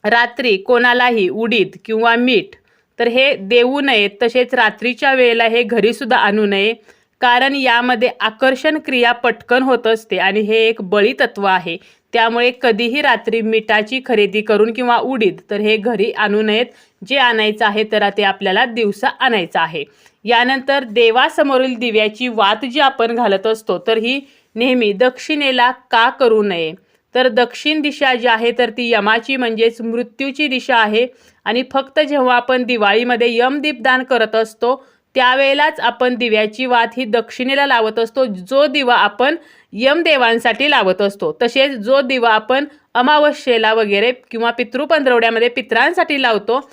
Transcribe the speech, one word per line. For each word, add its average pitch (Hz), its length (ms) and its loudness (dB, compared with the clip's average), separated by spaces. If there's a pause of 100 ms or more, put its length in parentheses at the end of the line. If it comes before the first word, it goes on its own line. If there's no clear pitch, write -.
रात्री 233 540 0
कोणालाही 240 720 0
उडीद 214 460 -2 (100)
किंवा 226 300 0
मीठ 240 400 0 (440)
तर 240 80 0
हे 262 300 2
देऊ 240 440 0
नये. 233 260 0 (160)
तसेच 247 300 0
रात्रीच्या 247 600 0
वेळेला 233 320 2
हे 226 180 2
घरीसुद्धा 226 540 0
आणू 208 280 2
नये, 202 280 0 (480)
कारण 254 340 2
यामध्ये 247 540 0 (120)
आकर्षण 262 580 -2
क्रिया 247 340 0
पटकन 240 500 -2
होत 254 240 0
असते 220 320 -2
आणि 196 220 0
हे 214 180 0
एक 226 240 0
बळी 208 360 0
तत्व 240 260 -2
आहे, 180 320 -2 (360)
त्यामुळे 233 380 2 (100)
कधीही 233 400 0
रात्री 226 400 0
मिठाची 220 640 -2
खरेदी 208 360 0
करून 214 320 2
किंवा 240 260 0
उडीद 220 400 -2 (100)
तर 208 100 -4
हे 214 180 0
घरी 214 360 -2
आणू 208 280 0
नयेत. 214 240 0 (360)
जे 254 160 -4
आणायचं 220 480 0
आहे 214 260 0
तर 208 180 2
ते 202 140 -2
आपल्याला 196 440 0
दिवसा 226 420 -4
आणायचं 214 500 -2
आहे. 165 240 -4 (420)
यानंतर 262 600 0
देवासमोरील 254 920 2
दिव्याची 214 520 -2
वात 220 360 0
जी 254 160 -4
आपण 240 340 0
घालत 208 320 0
असतो 220 300 -2 (100)
तर 226 100 2
ही 240 220 -4 (360)
नेहमी 240 380 0
दक्षिणेला 254 800 0 (200)
का 233 200 4
करू 220 320 2
नये? 170 300 -4 (420)
तर 254 140 2
दक्षिण 247 520 -2
दिशा 277 320 0
जी 240 140 -2
आहे 233 240 2
तर 240 180 -2
ती 233 200 -6
यमाची 226 460 0
म्हणजेच 226 460 -2
मृत्यूची 247 680 -6
दिशा 254 300 -2
आहे 220 280 2 (400)
आणि 233 180 -2 (100)
फक्त 269 260 -2
जेव्हा 269 360 0
आपण 254 280 0
दिवाळीमध्ये 233 680 0
यमदीपदान 262 720 0
करत 226 320 -2
असतो 226 400 -2 (400)
त्यावेळेलाच 277 680 2
आपण 247 340 -2
दिव्याची 214 500 -2
वात 240 320 0
ही 262 80 -4
दक्षिणेला 262 640 -2
लावत 226 320 0
असतो. 233 260 -2
जो 220 420 0
दिवा 262 280 0
आपण 208 400 0 (380)
यमदेवांसाठी 254 1000 0
लावत 202 300 2
असतो. 196 400 -4
तसेच 269 300 0
जो 254 300 0
दिवा 247 280 0
आपण 226 360 0 (280)
अमावस्येला 254 800 2
वगैरे 214 380 0 (200)
किंवा 233 200 -2
पितृपंधरवड्यामध्ये 247 1000 0
पितरांसाठी 277 720 0
लावतो, 226 380 0 (140)